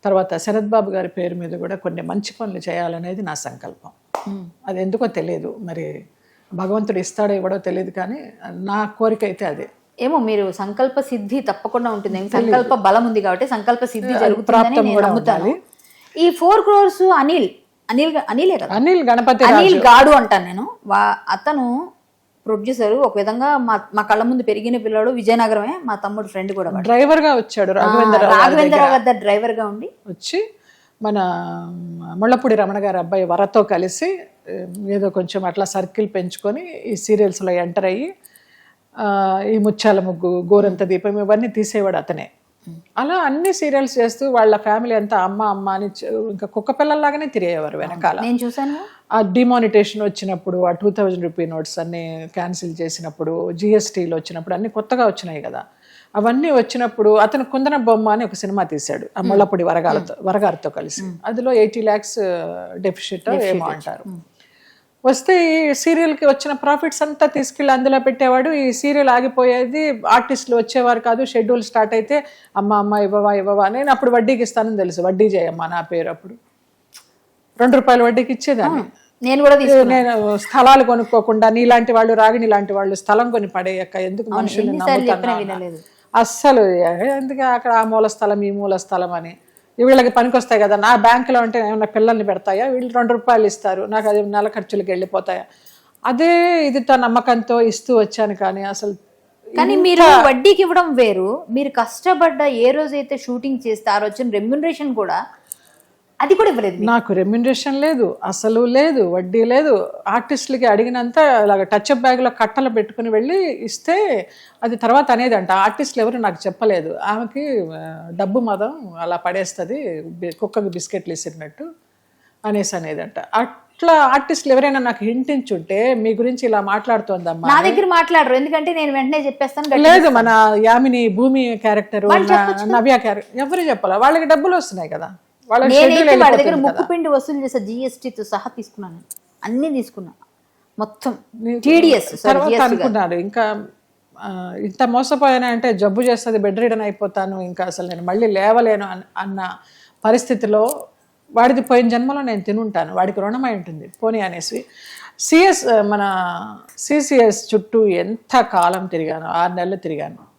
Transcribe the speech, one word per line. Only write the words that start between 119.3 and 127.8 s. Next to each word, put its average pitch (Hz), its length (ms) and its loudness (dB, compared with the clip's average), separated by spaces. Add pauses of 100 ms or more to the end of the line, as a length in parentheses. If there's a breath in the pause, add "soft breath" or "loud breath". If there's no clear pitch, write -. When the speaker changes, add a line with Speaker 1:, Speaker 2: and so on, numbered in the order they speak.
Speaker 1:
బి-, 170 340 -12
కుక్కకి 208 320 -4
బిస్కెట్లు 180 440 -8
ఇసిరినట్టు 160 580 -14 (720)
అనేసి 202 320 -4
అనేదంట. 160 420 -10
అట్లా - 760 -2
ఆర్టిస్టులు 277 640 2
ఎవరైనా 269 240 2
నాకు 240 260 -4
హింటించుంటే, 240 880 -2
"మీ 220 200 -2
గురించి 247 320 -2
ఇలా 214 140 2
మాట్లాడుతోందమ్మా" 196 880 -2
Speaker 2:
నా 285 60 6
Speaker 1:
అని. 349 160 4
Speaker 2:
దగ్గర 403 160 2